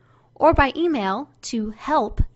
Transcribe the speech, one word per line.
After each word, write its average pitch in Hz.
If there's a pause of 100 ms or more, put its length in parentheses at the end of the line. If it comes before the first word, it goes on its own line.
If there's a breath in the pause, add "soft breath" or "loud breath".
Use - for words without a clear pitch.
(360 soft breath)
or 320
by 285
email 269 (140)
to 214
help 262 (140)